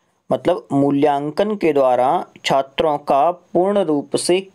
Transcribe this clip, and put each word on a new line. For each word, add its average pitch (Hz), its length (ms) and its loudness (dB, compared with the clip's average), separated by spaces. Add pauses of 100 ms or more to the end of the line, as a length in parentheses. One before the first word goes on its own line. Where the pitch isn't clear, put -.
(320)
मतलब 147 400 -2
मूल्यांकन 143 840 0
के 175 180 0
द्वारा 131 520 2 (200)
छात्रों 147 520 -2
का 147 340 0
पूर्ण 185 480 -2
रूप 156 360 -2
से 180 260 0 (140)